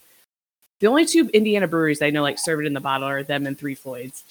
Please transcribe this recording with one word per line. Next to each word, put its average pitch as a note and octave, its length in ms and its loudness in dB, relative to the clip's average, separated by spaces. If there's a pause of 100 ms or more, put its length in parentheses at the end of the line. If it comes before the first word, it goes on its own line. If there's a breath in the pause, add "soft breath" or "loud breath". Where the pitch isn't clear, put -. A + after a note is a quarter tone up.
(800 soft breath)
the G3+ 80 4
only D4+ 180 4
two D#4+ 240 2
Indiana G#3 380 2
breweries D#3+ 340 2
I D3 80 2
know, D3 140 0
like, C#3 160 -2
serve D#3 220 -2
it D3+ 40 -2
in D3 80 -2
the C3+ 60 -4
bottle C3+ 280 -2
are C#3 140 -4
them C#3+ 240 -4
and C#3 140 -6
Three C#3+ 160 -8
Floyds. B2+ 560 -14